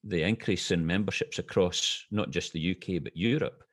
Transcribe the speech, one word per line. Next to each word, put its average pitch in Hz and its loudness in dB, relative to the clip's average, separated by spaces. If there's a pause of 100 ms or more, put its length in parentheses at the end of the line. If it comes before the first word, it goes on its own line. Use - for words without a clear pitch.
the 90 0
increase 101 0
in 85 2
memberships 95 0
across - 0
not 104 -2
just - -4
the 85 -4
U 87 2
K, 90 -4
but - -8
Europe, 117 0 (100)